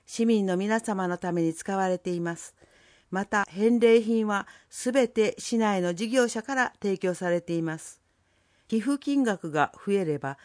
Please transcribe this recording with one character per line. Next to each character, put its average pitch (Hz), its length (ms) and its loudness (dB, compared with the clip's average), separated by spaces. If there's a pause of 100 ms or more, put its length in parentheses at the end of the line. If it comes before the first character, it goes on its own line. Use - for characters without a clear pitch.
市 - 180 -2
民 220 220 4
の 180 100 0
皆 214 240 0
様 190 280 -2
の 175 100 -4
た 180 140 -4
め 170 100 0
に 165 100 2
使 196 240 -6
わ 190 120 0
れ 180 100 -2
て 180 120 -8
い 175 100 -4
ま 170 160 -4
す。 - 180 -18 (560)
ま 190 140 -4
た、 202 240 -2
返 220 320 2
礼 226 220 8
品 220 240 0
は 202 200 -4 (220)
す - 240 -6
べ 247 160 4
て 214 300 0
市 - 180 -4
内 208 240 2
の 175 140 0
事 214 160 -6
業 247 180 2
者 220 140 -8
か 277 120 -8
ら 254 180 0 (100)
提 196 160 -2
供 185 160 -2
さ 175 160 -4
れ 175 100 0
て 170 140 -6
い 165 80 -2
ま 160 160 -6
す。 - 240 -20 (640)
寄 220 160 -2
付 277 160 -2
金 277 240 0
額 190 280 -2
が 147 240 0
増 - 180 -6
え 196 120 2
れ 151 140 -2
ば、 139 260 -6